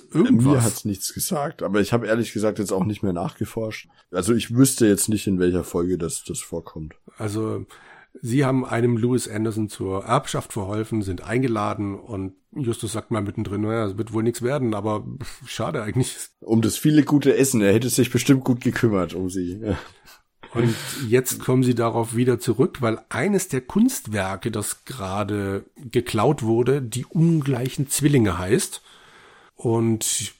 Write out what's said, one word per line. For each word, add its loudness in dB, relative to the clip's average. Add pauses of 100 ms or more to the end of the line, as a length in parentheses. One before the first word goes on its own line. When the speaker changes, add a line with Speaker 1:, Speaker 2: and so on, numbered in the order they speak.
(120)
Speaker 1:
irgendwas? 6
Speaker 2:
Mir 4
hat's -2
nichts -4
gesagt, -4
aber 2
ich 0
hab 0
ehrlich 0
gesagt 0
jetzt -4
auch 0
nicht -4
mehr 0
nachgeforscht. -6 (220)
Also 0
ich -2
wüsste 4
jetzt 4
nicht, -2
in 2
welcher 2
Folge -2
das, -6
das -10
vorkommt. -12 (220)
Speaker 1:
Also -6 (580)
sie 2
haben 2
einem 2
Louis 0
Anderson -2
zur -6
Erbschaft -2
verholfen, -4
sind -6
eingeladen -2
und -10 (180)
Justus -4
sagt -8
mal 0
mittendrin, -4
„Naja, -2
es -6
wird -6
wohl 0
nichts -2
werden, 0
aber -4 (400)
schade -4
eigentlich.“ -4 (100)
Speaker 2:
Um 2
das 2
viele 6
gute 4
Essen, 4
er 6
hätte 4
sich 2
bestimmt 4
gut 0
gekümmert 0
um -4
sie. -4
Ja. -2 (760)
Speaker 1:
Und 2 (340)
jetzt 2
kommen 2
sie 4
darauf 0
wieder 2
zurück, 0
weil 0 (120)
eines 0
der -4
Kunstwerke, 0
das -6
gerade -4 (120)
geklaut 0
wurde, 2
die -6
ungleichen 0
Zwillinge 4
heißt. 0 (720)
Und 0